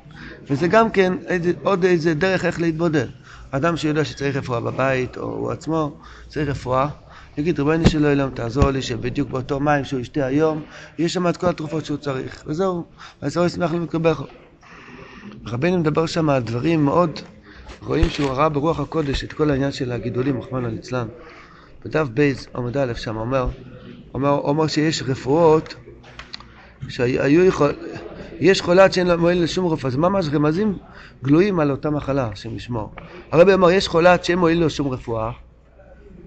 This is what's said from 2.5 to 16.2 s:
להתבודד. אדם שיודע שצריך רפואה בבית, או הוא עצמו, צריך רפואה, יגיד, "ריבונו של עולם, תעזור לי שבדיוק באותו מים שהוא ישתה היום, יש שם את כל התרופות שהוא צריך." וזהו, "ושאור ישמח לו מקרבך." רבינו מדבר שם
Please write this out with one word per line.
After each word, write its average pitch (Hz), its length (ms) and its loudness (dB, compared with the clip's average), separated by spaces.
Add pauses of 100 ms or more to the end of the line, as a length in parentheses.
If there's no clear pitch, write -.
להתבודד. 160 460 0 (440)
אדם 160 260 0
שיודע 151 280 0
שצריך 135 320 -4
רפואה 117 240 -4
בבית, 123 560 -2
או 120 60 -10
הוא 113 280 -6
עצמו, 147 460 -4 (320)
צריך 147 200 -4
רפואה, 131 400 -2 (500)
יגיד, 151 200 0
"ריבונו 160 300 4
של 151 180 2
עולם, 139 240 2
תעזור 127 400 0
לי 135 120 -2
שבדיוק 123 480 -4
באותו 135 300 -4
מים 143 240 2
שהוא 131 160 -4
ישתה 131 260 -4
היום, 151 360 2 (360)
יש 160 160 0
שם 180 140 0
את 165 80 0
כל 180 120 0
התרופות 160 360 -4
שהוא 147 140 -4
צריך." 131 480 -8
וזהו, 170 380 -2 (380)
"ושאור 151 240 0
ישמח 170 260 -2
לו 170 60 -2
מקרבך." 165 440 0 (1200)
רבינו 151 320 0
מדבר 156 280 2
שם 160 240 0